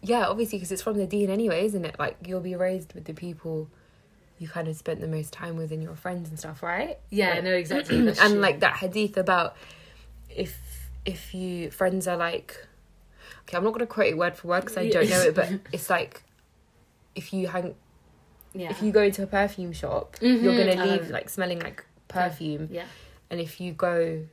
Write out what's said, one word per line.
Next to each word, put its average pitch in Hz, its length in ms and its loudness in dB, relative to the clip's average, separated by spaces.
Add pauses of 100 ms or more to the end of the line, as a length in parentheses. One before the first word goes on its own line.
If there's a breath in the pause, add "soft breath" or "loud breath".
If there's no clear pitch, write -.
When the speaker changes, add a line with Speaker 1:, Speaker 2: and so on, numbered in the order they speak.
Speaker 1:
Yeah, 214 260 2
obviously, 214 320 -2
'cause 180 100 -8
it's 190 120 -4
from 208 160 -2
the 196 80 0
deen 202 240 0
anyway, 196 360 2
isn't 196 180 -2
it? 156 140 -8
Like, - 180 -2 (100)
you'll 185 160 -4
be 180 120 -6
raised 185 380 -2
with 170 140 -14
the 156 80 -8
people 160 540 -8 (720 soft breath)
you 165 80 -10
kind 160 220 -6
of 156 80 -6
spent 156 240 -6
the 160 80 -6
most 156 240 -6
time 170 240 -10
with 160 160 -6
and 160 100 -6
your 160 140 -10
friends 175 320 -8
and 156 100 -12
stuff, 156 240 -12
right? 202 360 -4 (120)
Speaker 2:
Yeah, 196 260 4
Speaker 1:
Like, 175 80 -2
Speaker 2:
no, 185 100 2
exactly. 240 460 2
Speaker 1:
<clears throat> 240 40 6
Speaker 2:
That's 214 160 4
Speaker 1:
and, 208 140 10
Speaker 2:
true. 202 60 4
Speaker 1:
like, 170 200 4
that - 160 4
hadith 202 400 -2
about 180 400 2 (720 loud breath)
if, - 280 -6 (500)
if 185 280 -10
you, 180 380 -6
friends 185 340 2
are 180 100 0
like, 170 400 -4 (880 loud breath)
okay, - 120 -6
I'm 180 80 0
not 220 80 2
gonna 233 140 -2
quote 220 220 2
it 160 100 0
word 175 180 0
for 175 120 -12
word 185 180 2
'cause - 100 -6
I 185 60 -2
Speaker 2:
Yeah. 220 100 2
Speaker 1:
don't 165 180 6
know 180 120 6
it, 160 120 6
but 175 140 2 (120)
Speaker 2:
<laughs> - 120 -10
Speaker 1:
it's - 180 -6
like, - 320 -2 (960)
if - 160 -10
you 185 160 -2
hang, 175 260 -6 (800)
Speaker 2:
Yeah. 180 160 -8
Speaker 1:
if 196 120 -6
you 214 100 2
go 214 100 8
into 202 220 2
a - 20 -6
perfume 196 460 0
shop, - 480 -6
Speaker 2:
Mm-hmm. 240 240 6
Speaker 1:
you're - 120 6
gonna 185 280 4
leave, 190 220 2
Speaker 2:
Um, - 40 -10
Speaker 1:
like, - 200 -6
smelling 180 300 -4
like - 240 -10 (240)
Speaker 2:
perf-, 180 220 0
Speaker 1:
perfume. 156 400 -6
Speaker 2:
yeah. 175 140 -8 (460 loud breath)
Speaker 1:
And 175 100 -4
if 165 200 -8
you 180 120 -6
go 165 600 0